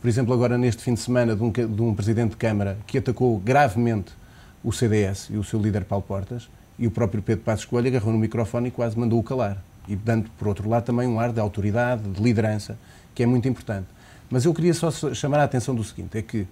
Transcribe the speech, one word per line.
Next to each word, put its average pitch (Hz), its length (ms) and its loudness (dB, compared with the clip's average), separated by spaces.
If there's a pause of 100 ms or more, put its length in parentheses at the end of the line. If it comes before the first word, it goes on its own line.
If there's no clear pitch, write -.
por 120 80 0
exemplo, 120 240 2
agora 120 240 4
neste 123 260 2
fim 123 120 0
de 110 60 0
semana, 120 360 2
de 104 60 -2
um 117 100 0
ca-, 117 140 0
de 107 160 0
um 113 120 2
presidente 107 360 2
de - 80 -8
Câmara 101 480 0
que - 100 -2
atacou 123 420 2
gravemente 117 800 2 (440)
o 110 100 -2
C 117 160 2
D 107 160 4
S 98 280 -4
e 104 60 -4
o 101 60 -2
seu 110 160 -2
líder 101 240 0
Paulo 101 220 -2
Portas, 98 420 -8 (300)
e 120 80 0
o 107 40 2
próprio 104 320 0
Pedro 107 220 -2
Passos 110 200 -2
Coelho 120 240 0
agarrou 113 240 0
no 113 60 2
microfone 113 500 -2
e - 20 -8
quase 117 280 -2
mandou-o 117 240 2
calar. 107 400 -2 (260)
E 101 80 -4
dando, 110 360 0
por 101 160 -4
outro 101 200 -2
lado, 117 160 2
também 123 240 0
um 110 100 0
ar 120 140 0
de 113 80 -2
autoridade, 107 640 0
de 98 200 -4
liderança, 107 560 0 (360)
que 127 80 -2
é 120 40 2
muito 123 220 2
importante. 101 380 -4 (440)
Mas 123 140 2
eu 170 80 4
queria 160 220 2
só 165 140 0
s-, 143 260 -4
chamar 147 260 0
a 143 40 4
atenção 131 300 0
do 113 80 0
seguinte: 92 360 -8
é 104 40 -4
que 101 300 -4